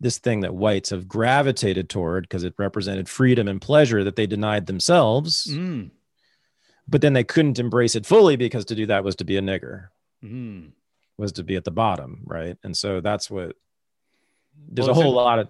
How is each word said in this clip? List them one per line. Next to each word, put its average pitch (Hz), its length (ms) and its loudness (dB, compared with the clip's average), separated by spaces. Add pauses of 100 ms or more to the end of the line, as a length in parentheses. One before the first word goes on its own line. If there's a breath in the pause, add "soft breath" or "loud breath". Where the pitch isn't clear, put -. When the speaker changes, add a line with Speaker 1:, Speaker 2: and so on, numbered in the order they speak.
Speaker 1:
this 123 180 -2
thing 113 220 -2
that 90 140 -4
whites 98 360 0
have 92 160 -8
gravitated 113 800 0
toward 87 400 -4
'cause 90 140 -6
it 90 160 -8
represented 98 500 -6
freedom 123 380 2
and 98 140 -4
pleasure 131 420 4
that 98 140 -2
they 107 100 0
denied 104 400 -2
themselves. 135 800 2
Speaker 2:
Mm. 160 460 -8 (960)
Speaker 1:
But 139 140 2
then 147 100 6
they 127 120 4
couldn't 147 360 2
embrace 120 340 2
it 110 120 -4
fully 185 280 8
because 120 320 -2
to 117 80 -6
do 107 120 -2
that 98 180 0
was 95 120 -2
to 90 80 -8
be 95 120 -2
a 98 40 2
nigger, 95 500 -6 (340)
Speaker 2:
Mm. 104 480 -14 (460)
Speaker 1:
was 104 140 -4
to 90 120 -10
be 92 100 -2
at 87 100 -2
the - 60 -4
bottom, 87 560 -2
right? 82 380 -10
And 92 120 -8
so 98 240 -4
that's 104 300 -4
what, 92 240 -10 (1160)
there's 131 200 -2
Speaker 2:
Well, 123 80 4
Speaker 1:
a - 20 6
Speaker 2:
it's 165 40 6
Speaker 1:
whole 139 100 4
Speaker 2:
in- 123 120 4
Speaker 1:
lot 120 140 4
of 107 120 -2